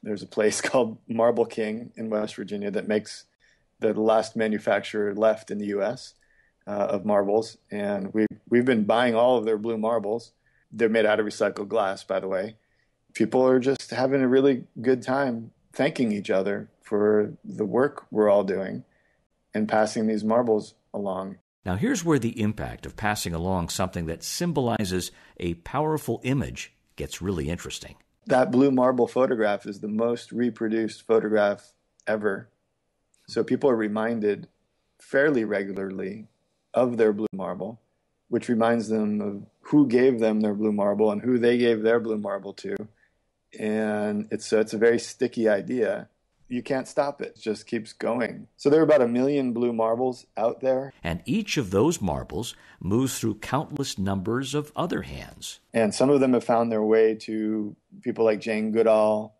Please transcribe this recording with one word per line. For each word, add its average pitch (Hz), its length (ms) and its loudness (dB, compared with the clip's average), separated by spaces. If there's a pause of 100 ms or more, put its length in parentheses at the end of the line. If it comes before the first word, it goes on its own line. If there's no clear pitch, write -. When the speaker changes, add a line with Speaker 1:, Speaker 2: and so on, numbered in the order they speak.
Speaker 1:
There's 104 180 -6
a 95 60 -14
place 107 340 0
<laughs> - 80 -4
called 113 380 0
Marble 113 380 2
King 113 500 -6
in 113 160 -6
West 107 240 -4
Virginia 101 360 -8
that 95 160 -6
makes 107 380 -2 (540)
the 107 200 0
last 110 360 2
manufacturer 104 800 -2
left 107 360 2
in 107 60 -6
the 104 100 -6
U 101 140 -2
S, 113 320 -6 (540)
uh, 104 40 -10
of 101 320 -2
marbles. 104 540 0 (140)
And 101 420 -4
we, 110 140 2 (200)
we've 120 160 4
been 123 200 2
buying 117 320 2
all 120 220 6
of 107 80 0
their 110 120 0
blue 113 200 -4
marbles. 110 560 -2 (380)
They're 113 160 2
made 110 180 4
out 107 140 4
of 107 60 2
recycled 104 420 -2
glass, 98 360 -2
by 95 160 -2
the 95 80 -8
way. 98 280 -4 (580)
People 127 320 2
are 131 140 6
just 127 300 -2
having 131 320 0
a 127 60 2
really 135 380 4 (140)
good 123 220 0
time 127 500 -4 (220)
thanking 127 380 0
each 101 180 -4
other 101 400 -2 (140)
for 107 500 2 (100)
the 107 220 -4
work 123 460 0
we're 107 180 4
all 101 140 4
doing 98 400 -4 (720)
and 107 140 -2
passing 107 380 0
these 107 180 -2
marbles 110 520 0 (180)
along. 101 440 -8 (280)
Speaker 2:
Now, 92 100 -2
here's 190 300 -2
where 156 140 4
the 113 200 -4
impact 73 460 -4
of - 100 -12
passing 104 380 -4
along 87 360 -2
something 92 360 -4
that 80 180 -8
symbolizes 113 880 -2 (260)
a 87 180 -4
powerful 147 680 -4
image 117 480 -4 (240)
gets - 260 -10
really 85 280 -2
interesting. - 460 -10 (320)
Speaker 1:
That 127 240 2
blue 131 180 6
marble 127 380 4
photograph 110 580 0
is 101 140 -10
the 107 80 -8
most 117 440 -2
reproduced 113 760 -2
photograph 104 680 2 (320)
ever. 107 440 -2 (800)
So 113 160 -2
people 127 280 2
are 120 40 4
reminded 107 720 -2 (520)
fairly 139 460 0
regularly 98 840 -6 (480)
of 120 220 2
their 110 140 6
blue 107 220 -2
marble, 95 480 -8 (460)
which 117 220 -4
reminds 113 400 2
them 107 300 0
of 101 240 -8 (180)
who 147 260 4
gave 123 320 4
them 110 220 2
their 107 120 0
blue 107 180 0
marble 104 400 2
and 101 100 -4
who 123 160 0
they 120 200 4
gave 117 240 2
their 113 180 4
blue 110 180 -4
marble 101 360 -6
to. 98 220 -10 (840)
And 107 720 -2
it's, 107 140 -6
so 110 140 2
it's 110 140 0
a 113 60 -4
very 117 200 4
sticky 117 500 -2
idea. 101 600 -2 (380)
You 123 160 -6
can't 135 240 -4
stop 143 340 -4
it. - 140 -10
It - 60 -20
just 107 260 -6
keeps 110 260 -8
going. 113 540 -4 (100)
So - 140 2
there 156 80 6
are 160 40 6
about 147 200 6
a - 40 2
million 127 460 0
blue 120 180 0
marbles 117 540 0 (100)
out 113 260 -2
there. 131 300 -2 (120)
Speaker 2:
And 82 220 -4
each 208 320 -2
of 113 120 -2
those 123 320 2
marbles 82 540 -6 (240)
moves 120 400 0
through 107 160 -2
countless 139 640 -6
numbers 104 560 -2
of 151 200 -6
other - 280 -4
hands. - 560 -14 (120)
Speaker 1:
And 110 220 2
some 131 160 2
of 143 100 6
them 131 140 4
have 120 100 2
found 117 280 2
their 110 100 0
way 110 400 6
to 107 540 -4 (260)
people 113 240 -2
like 107 160 2
Jane 110 300 -2
Goodall 110 680 4